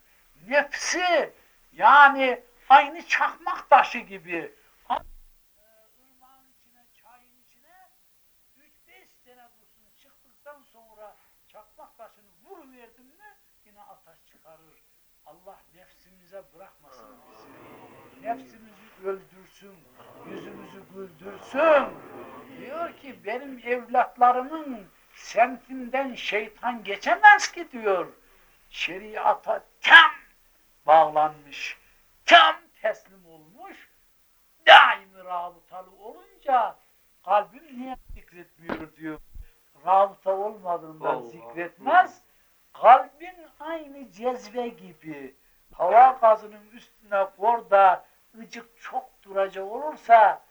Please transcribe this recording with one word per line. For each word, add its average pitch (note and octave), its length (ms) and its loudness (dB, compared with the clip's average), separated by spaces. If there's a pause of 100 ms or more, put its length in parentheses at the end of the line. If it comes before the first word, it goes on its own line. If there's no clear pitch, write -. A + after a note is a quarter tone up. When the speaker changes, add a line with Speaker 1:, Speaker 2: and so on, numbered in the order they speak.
(480)
Speaker 1:
Nefsi D4 840 -2 (400)
yani C4+ 720 4 (260)
aynı D4 380 4
çakmak - 640 -6
taşı B3+ 280 4
gibi. F3 560 -14 (340)
At, B3 140 -6
e, - 600 -20 (400)
ırmağın C4 500 -20
içine, A#3+ 320 -20 (180)
çayın B3 320 -20 (120)
içine D#4 420 -20 (680)
üç D4+ 160 -20 (160)
beş - 200 -20 (160)
sene B3 240 -20 (100)
dursun, G#3+ 260 -20 (180)
çıktıktan C#4 600 -20
sonra A3 540 -20 (320)
çakmak G#3+ 480 -20
taşını G#3 340 -20 (140)
vuruverdim B3+ 640 -20
mi G4+ 300 -20 (280)
yine G#3 160 -20
ateş F3+ 460 -20
çıkarır. D#3 560 -20 (440)
Allah F3+ 320 -20 (160)
nefsimize F#3 680 -20 (120)
bırakmasın C3 640 -20 (140)
bizi. - 960 -20
Nefsimizi A3 800 -16
öldürsün, F#3+ 720 -16 (560)
yüzümüzü G3 520 -20 (120)
güldürsün. G3 920 -2 (720)
Diyor D4 380 -14
ki, G3+ 280 -20
"Benim B3+ 400 -14
evlatlarımın B3 1200 -4 (260)
semtinden B3+ 1000 -6
şeytan A3 680 -10
geçemez F4+ 680 2
ki." F4 200 -16
diyor. G3 400 -6 (580)
Şeriata G3+ 920 -8 (160)
tam - 300 6 (760)
bağlanmış, D3+ 920 0 (480)
tam D#4+ 300 6 (260)
teslim F#3+ 440 -12
olmuş, E3+ 640 -20 (760)
daimi - 580 6
rabıtalı F3+ 640 -14 (100)
olunca B3+ 760 -4 (480)
kalbim A#3+ 560 -4
niye C4 160 -16 (180)
zikretmiyor D#3+ 800 -18
diyor. D#3 240 -16 (640)
Rabıta G3 440 0
olmadığından F3 840 -8
Speaker 2:
Allah. - 80 -12
Speaker 1:
zikretmez. A3 1000 -4 (500)
Kalbin C#4 640 4 (240)
aynı C#4+ 520 -16
cezve A#3 560 -8
gibi D#3 640 -20 (400)
hava A#3 460 4
gazının G#3+ 520 -2
üstüne G3+ 540 -8 (100)
kor A3+ 340 -4
da G3 340 4 (340)
ıcık - 420 -20
çok - 420 -14
duracak F#3+ 420 -8
olursa A#3 880 2